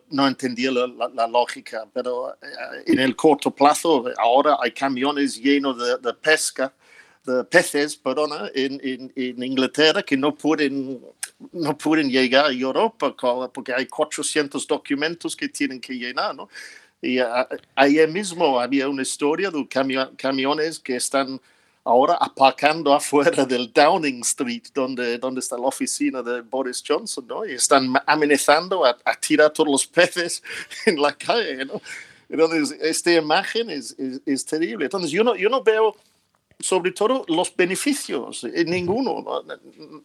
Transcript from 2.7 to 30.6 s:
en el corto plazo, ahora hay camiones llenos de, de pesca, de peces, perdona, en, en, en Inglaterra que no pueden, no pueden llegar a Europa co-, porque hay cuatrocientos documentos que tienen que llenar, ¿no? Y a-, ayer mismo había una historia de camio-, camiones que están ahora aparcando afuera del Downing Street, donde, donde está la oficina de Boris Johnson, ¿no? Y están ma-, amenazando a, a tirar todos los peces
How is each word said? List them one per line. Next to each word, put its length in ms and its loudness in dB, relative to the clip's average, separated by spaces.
en 140 4
el 160 2
corto 340 4
plazo, 540 4
ahora 420 4
hay 120 -2
camiones 680 -2
llenos 380 2
de, 200 0
de 160 -4
pesca, 580 -2
de 200 0
peces, 520 2
perdona, 580 -4
en, 300 -2
en, 320 -8
en 260 -6
Inglaterra 600 2
que 140 0
no 180 0
pueden, 680 -2
no 240 -2
pueden 340 0
llegar 360 4
a 60 0
Europa 640 -2
co-, 360 -2
porque 200 -10
hay 140 -2
cuatrocientos 800 -4
documentos 680 -4
que 140 -8
tienen 320 -6
que 140 -12
llenar, 420 -6
¿no? 120 -18
Y 140 0
a-, 280 0
ayer 320 6
mismo 500 0
había 300 0
una 140 -4
historia 480 -2
de 180 -6
camio-, 480 -2
camiones 640 -2
que 160 -4
están 440 -2
ahora 300 4
aparcando 800 2
afuera 520 2
del 280 -2
Downing 500 4
Street, 420 -4
donde, 440 -2
donde 200 -4
está 180 -8
la 120 0
oficina 520 -4
de 200 -4
Boris 460 -6
Johnson, 420 -4
¿no? 180 -8
Y 60 -10
están 360 2
ma-, 180 0
amenazando 760 2
a, 200 4
a 100 -2
tirar 380 2
todos 180 0
los 160 0
peces 560 0